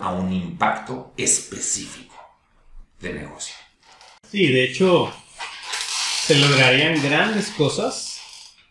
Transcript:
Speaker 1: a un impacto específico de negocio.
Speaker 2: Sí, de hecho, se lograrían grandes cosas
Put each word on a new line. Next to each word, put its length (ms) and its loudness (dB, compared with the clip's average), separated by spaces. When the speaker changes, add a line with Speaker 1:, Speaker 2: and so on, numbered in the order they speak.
Speaker 1:
a 80 -4
un 220 -2
impacto 840 -4
específico 1000 -4
de 140 -10
negocio. 420 -14
Speaker 2:
Sí, 180 4
de 180 4
hecho, 460 4
se 160 4
lograrían 640 4
grandes 500 0
cosas 540 -2